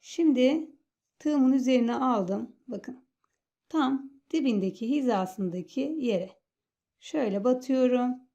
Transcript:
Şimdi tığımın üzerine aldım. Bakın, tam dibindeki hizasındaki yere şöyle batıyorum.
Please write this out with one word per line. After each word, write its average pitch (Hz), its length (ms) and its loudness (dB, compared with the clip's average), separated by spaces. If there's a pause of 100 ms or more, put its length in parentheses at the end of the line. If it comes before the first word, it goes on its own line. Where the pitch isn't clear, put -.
Şimdi 294 680 2 (480)
tığımın 277 340 2
üzerine 247 420 2
aldım. 226 640 -2 (120)
Bakın, - 360 -12 (640)
tam 269 460 -2 (160)
dibindeki 226 580 -2
hizasındaki 196 920 -2
yere 254 500 -4 (680)
şöyle 208 440 -4
batıyorum. 254 720 2 (200)